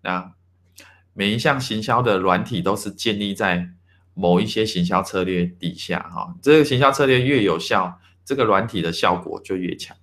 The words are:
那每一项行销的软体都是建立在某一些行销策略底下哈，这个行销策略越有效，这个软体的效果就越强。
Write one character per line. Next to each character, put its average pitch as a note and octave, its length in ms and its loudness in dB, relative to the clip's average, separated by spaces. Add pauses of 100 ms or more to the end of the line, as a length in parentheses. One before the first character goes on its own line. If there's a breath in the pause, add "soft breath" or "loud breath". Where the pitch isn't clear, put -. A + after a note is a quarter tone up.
那 F2+ 280 -6 (800 loud breath)
每 G2 180 0
一 A#2 60 -2
项 C#3 220 2
行 A2 240 -6
销 A#2+ 180 2
的 A2 160 2
软 F#2 260 2
体 F#2+ 180 -4
都 F#2+ 140 0
是 G#2 140 -8
建 G2+ 300 -4
立 G2+ 140 -4
在 F2+ 360 -2 (440)
某 F2+ 260 2
一 G#2+ 60 0
些 A2 200 -2
行 F2+ 180 -4
销 F2+ 200 0
策 F#2 200 -4
略 F2+ 220 -2
底 F2 300 -8
下 - 240 -8 (120)
哈， - 300 -10
这 D3+ 180 8
个 D3 60 6
行 C3+ 140 0
销 C#3 120 4
策 C#3 140 0
略 B2+ 160 4
越 C3 220 2
有 E2+ 160 2
效， G2+ 400 -2 (260 soft breath)
这 C#3+ 100 -2
个 C3 100 0
软 A2 220 2
体 F#2+ 140 -4
的 E2 100 -2
效 F2 240 0
果 E2+ 280 -10
就 F#2+ 120 -6
越 F2+ 200 -6
强。 - 280 -18